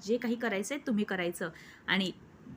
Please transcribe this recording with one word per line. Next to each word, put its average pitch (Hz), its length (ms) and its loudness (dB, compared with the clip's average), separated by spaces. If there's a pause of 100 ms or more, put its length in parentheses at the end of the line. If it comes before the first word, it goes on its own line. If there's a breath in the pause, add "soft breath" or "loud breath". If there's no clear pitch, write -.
जे 226 140 4
काही 240 180 2
करायचं 220 400 0
आहे 285 120 -6
तुम्ही 208 180 4
करायचं." 180 440 0 (380 loud breath)
आणि 185 240 2 (460)